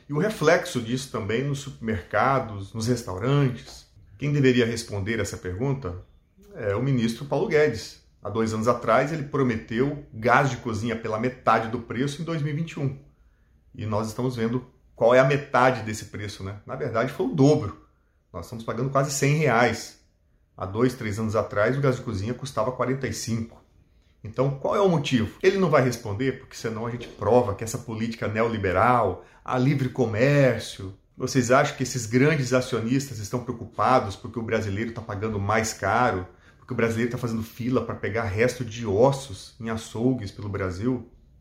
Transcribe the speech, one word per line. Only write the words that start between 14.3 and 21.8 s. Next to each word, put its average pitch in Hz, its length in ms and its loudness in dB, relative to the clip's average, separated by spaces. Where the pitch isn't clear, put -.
vendo 117 300 -2
qual 120 200 6
é 127 60 8
a 135 40 8
metade 127 560 2
desse 107 260 -8
preço, 101 380 -10
né? 101 220 -10
Na 120 100 -10
verdade, 127 340 -2
foi - 140 -4
o 233 100 -2
dobro. 135 520 4
Nós 85 120 -10
estamos 117 200 -14
pagando 123 260 -4
quase 139 220 0
cem 143 240 2
reais. 120 640 2
Há 95 120 -10
dois, 117 260 2
três 107 260 -6
anos 110 160 -2
atrás, 107 400 2
o 143 60 -4